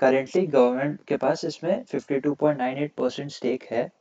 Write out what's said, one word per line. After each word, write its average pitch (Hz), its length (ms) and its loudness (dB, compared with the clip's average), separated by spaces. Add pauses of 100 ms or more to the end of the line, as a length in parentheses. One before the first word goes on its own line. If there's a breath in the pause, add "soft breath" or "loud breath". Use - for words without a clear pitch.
currently 135 460 2
government 135 580 2
के 143 100 -2
पास 151 280 0
इसमें 175 380 -4
fifty 139 360 -4
two 143 140 -2
point 147 260 0
nine 127 180 -2
eight 147 180 -4
percent 147 360 -4
stake - 320 -4
है। 175 380 -4